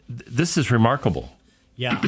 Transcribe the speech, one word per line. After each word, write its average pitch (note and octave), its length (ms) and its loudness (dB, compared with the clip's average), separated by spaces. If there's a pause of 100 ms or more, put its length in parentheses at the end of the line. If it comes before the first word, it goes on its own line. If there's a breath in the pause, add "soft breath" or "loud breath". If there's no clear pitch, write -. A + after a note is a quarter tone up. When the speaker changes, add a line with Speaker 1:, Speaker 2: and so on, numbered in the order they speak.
(260)
Speaker 1:
this C#3+ 320 -2
is C3 120 2
remarkable. A2+ 600 2 (440 soft breath)
Speaker 2:
Yeah, B2 320 -4